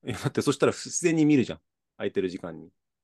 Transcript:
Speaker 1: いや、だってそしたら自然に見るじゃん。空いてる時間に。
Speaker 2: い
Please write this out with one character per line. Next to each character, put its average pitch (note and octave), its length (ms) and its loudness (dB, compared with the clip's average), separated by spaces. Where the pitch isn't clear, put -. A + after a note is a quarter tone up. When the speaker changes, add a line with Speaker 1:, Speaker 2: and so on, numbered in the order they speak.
Speaker 1:
い C3 40 -6
や、 G#2+ 80 -6
だ C3+ 120 -4
っ - 20 -4
て A#2 100 -2
そ C#3 100 0
し - 60 -2
た - 80 2
ら - 60 4
自 - 180 -10
然 E3 140 2
に D#3 100 4
見 D3+ 120 6
る A2+ 60 4
じ - 80 -4
ゃ - 40 -8
ん。 - 40 -20
空 G#2 100 -6
い - 40 -4
て G2+ 100 -2
る F#2 80 -2
時 F2+ 100 -10
間 D#2+ 180 -12
に。 D#2+ 100 -20
Speaker 2:
い - 40 -20